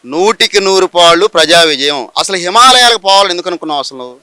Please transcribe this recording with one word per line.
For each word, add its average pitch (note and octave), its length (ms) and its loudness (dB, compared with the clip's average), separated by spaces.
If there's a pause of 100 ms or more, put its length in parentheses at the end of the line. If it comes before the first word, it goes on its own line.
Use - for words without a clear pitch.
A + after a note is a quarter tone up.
నూటికి G3+ 540 -2
నూరు F#3+ 260 2
పాళ్ళు F3 400 2
ప్రజా E3+ 360 2
విజయం. C#3+ 460 -2 (100)
అసలు F#3+ 180 -4
హిమాలయాలకు A#3+ 600 2
పోవాలని G3 320 0
ఎందుకు F3 180 -8
అనుకున్నావు D#3+ 320 -6
అసలు? B2+ 420 -14